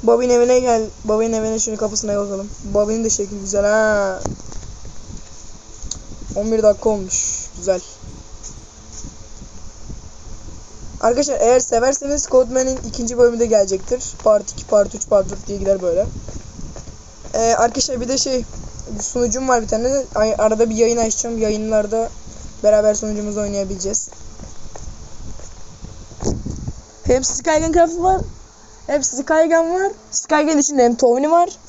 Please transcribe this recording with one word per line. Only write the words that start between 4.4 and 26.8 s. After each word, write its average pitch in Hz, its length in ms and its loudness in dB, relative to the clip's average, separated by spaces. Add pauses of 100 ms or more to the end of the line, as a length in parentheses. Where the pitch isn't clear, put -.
On 214 160 -2
bir 220 120 0
dakika 208 260 4
olmuş. - 560 -4 (120)
Güzel. 180 240 0 (3250)
Arkadaşlar 254 380 2
eğer 247 200 6
severseniz 277 680 0
Codeman'in 262 500 2
ikinci 233 400 -6
bölümü 240 220 4
de 233 60 4
gelecektir. 208 680 0 (100)
Part 208 280 4
iki, - 140 -10
Part 202 300 2
üç, - 120 -8
Part 196 220 4
dört 196 180 -10
diye 202 100 -4
gider 196 240 2
böyle. 185 260 0 (1300)
Ee, - 60 0
arkadaşlar 233 640 2
bir 247 60 -4
de 269 100 0
şey, 254 280 0 (560)
sunucum 247 460 -2
var 247 140 4
bir 214 60 -6
tane. 254 360 0 (120)
Ay, 220 220 2
arada 220 320 4
bir 220 60 -2
yayın 233 220 4
açacağım. 233 400 0
Yayınlarda 214 720 0 (540)
beraber 214 320 6
sunucumuzda 208 460 -2
oynayabileceğiz. 196 680 -4 (3000)